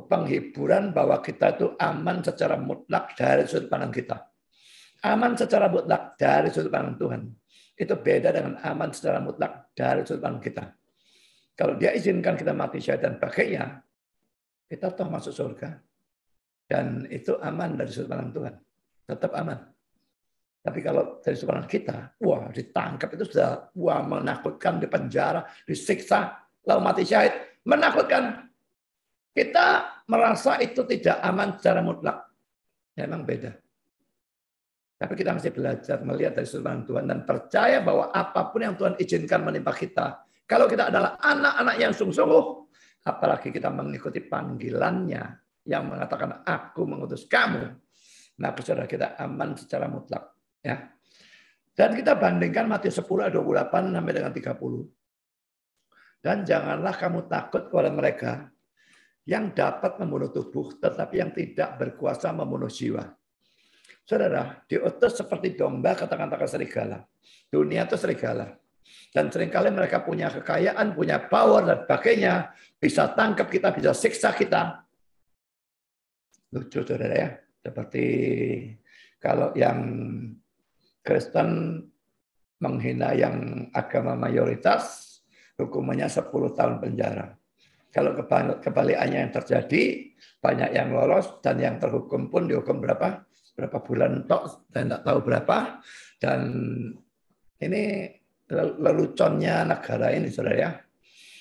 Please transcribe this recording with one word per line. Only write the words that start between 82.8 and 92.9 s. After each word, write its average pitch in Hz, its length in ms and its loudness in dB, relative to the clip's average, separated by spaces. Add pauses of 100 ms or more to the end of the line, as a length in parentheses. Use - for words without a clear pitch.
yang - 560 -2
agama - 400 -2
mayoritas, - 1040 0 (400)
hukumannya 135 480 -2
sepuluh - 480 -2
tahun 123 240 0
penjara. - 560 -4 (560)
Kalau 143 240 2
kebal-, - 480 0
kebalikannya - 640 2
yang - 80 -6
terjadi, - 800 0 (240)
banyak 131 400 2
yang 127 160 0
lolos 135 480 2
dan 127 160 2
yang 127 240 0
terhukum - 480 -2
pun 170 160 2
dihukum - 320 0
berapa? - 480 -2 (300)